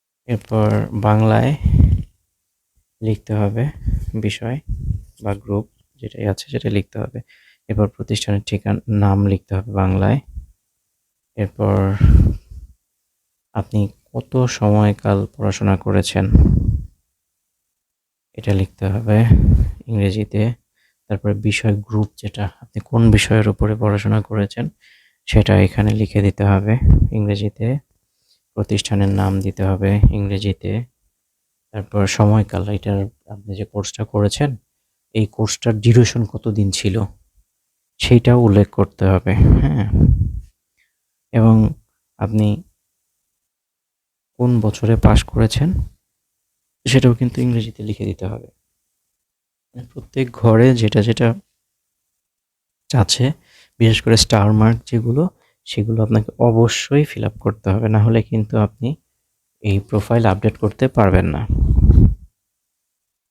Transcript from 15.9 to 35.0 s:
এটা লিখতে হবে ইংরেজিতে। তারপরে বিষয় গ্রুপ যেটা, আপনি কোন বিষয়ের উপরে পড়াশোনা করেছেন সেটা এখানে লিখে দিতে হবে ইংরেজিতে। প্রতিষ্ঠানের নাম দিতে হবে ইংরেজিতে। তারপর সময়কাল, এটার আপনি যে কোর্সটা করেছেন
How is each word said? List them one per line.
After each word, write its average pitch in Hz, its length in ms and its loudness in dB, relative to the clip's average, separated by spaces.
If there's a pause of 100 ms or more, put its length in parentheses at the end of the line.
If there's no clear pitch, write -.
এটা 110 200 -4
লিখতে 95 320 -4
হবে 107 400 0 (640)
ইংরেজিতে। 107 680 -2 (540)
তারপরে 104 260 -4
বিষয় 104 420 -2
গ্রুপ 104 420 -4
যেটা, 101 320 -8 (120)
আপনি - 180 -14
কোন 117 320 2
বিষয়ের 107 360 2
উপরে 107 280 -2
পড়াশোনা 107 460 -2
করেছেন 107 480 -6 (560)
সেটা 101 360 2
এখানে 104 300 0
লিখে 107 300 -2
দিতে 101 220 0
হবে 101 340 2 (340)
ইংরেজিতে। 104 640 -4 (760)
প্রতিষ্ঠানের 101 560 -2
নাম 98 320 -2
দিতে 98 220 -6
হবে 98 380 0 (100)
ইংরেজিতে। 101 720 -6 (880)
তারপর 101 360 -4
সময়কাল, 104 640 0
এটার 101 380 -4 (200)
আপনি 101 280 -16
যে 104 100 -10
কোর্সটা - 380 -8
করেছেন 113 520 -2 (580)